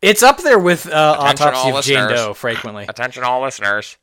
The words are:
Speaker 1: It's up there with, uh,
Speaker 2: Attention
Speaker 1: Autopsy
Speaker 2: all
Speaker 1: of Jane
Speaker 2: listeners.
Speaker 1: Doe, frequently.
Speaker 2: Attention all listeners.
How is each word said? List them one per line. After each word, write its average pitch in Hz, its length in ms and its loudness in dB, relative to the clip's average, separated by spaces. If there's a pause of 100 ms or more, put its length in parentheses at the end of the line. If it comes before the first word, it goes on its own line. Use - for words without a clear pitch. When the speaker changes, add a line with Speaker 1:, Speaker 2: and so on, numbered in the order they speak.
Speaker 1:
It's 208 220 2
up 269 180 6
there 277 180 4
with, 175 320 0
uh, 156 260 4
Speaker 2:
Attention 143 300 2
Speaker 1:
Autopsy 131 240 0
Speaker 2:
all 135 60 -2
Speaker 1:
of 139 80 -4
Jane 139 100 2 (120)
Speaker 2:
listeners. 120 120 0
Speaker 1:
Doe, 107 140 -4
frequently. 110 560 -8
Speaker 2:
Attention 123 340 -10
all 127 180 -2
listeners. 104 600 -6